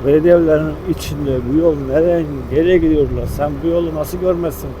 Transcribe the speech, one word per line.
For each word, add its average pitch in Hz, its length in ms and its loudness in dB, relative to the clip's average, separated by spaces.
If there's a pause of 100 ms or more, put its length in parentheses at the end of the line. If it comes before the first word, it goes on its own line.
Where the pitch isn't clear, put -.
Belediye 156 280 4
evlerinin 156 420 2 (140)
içinde 143 500 -4 (100)
bu 143 80 0
yol 165 180 4
nereye, 156 500 0 (260)
nereye 175 260 2
gidiyor 156 340 2
la? 127 160 -4
Sen 143 240 -2 (120)
bu 165 40 -2
yolu 170 280 -2
nasıl 151 220 -6
görmezsin? 170 520 -4 (120)